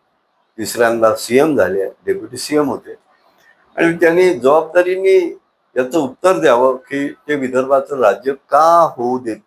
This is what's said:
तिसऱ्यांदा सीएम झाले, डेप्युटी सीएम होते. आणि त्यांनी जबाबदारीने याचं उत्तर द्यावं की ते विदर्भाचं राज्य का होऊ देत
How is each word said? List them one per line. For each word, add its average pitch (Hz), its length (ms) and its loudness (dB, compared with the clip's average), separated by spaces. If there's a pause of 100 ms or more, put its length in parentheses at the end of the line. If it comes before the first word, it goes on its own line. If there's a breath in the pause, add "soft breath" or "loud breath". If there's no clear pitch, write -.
(580)
तिसऱ्यांदा 113 560 0
सीएम 135 420 0
झाले, 95 280 0
डेप्युटी 98 520 -8
सीएम 147 320 -2
होते. 110 260 -10 (840 soft breath)
आणि 170 160 0
त्यांनी 170 420 2
जबाबदारीने 175 1040 0 (380)
याचं 127 220 -2
उत्तर 165 400 -2
द्यावं 131 380 2
की 139 320 -8
ते - 260 -8
विदर्भाचं 131 680 -2
राज्य 107 320 0
का 156 640 2
होऊ 123 220 -4
देत 110 180 -8 (100)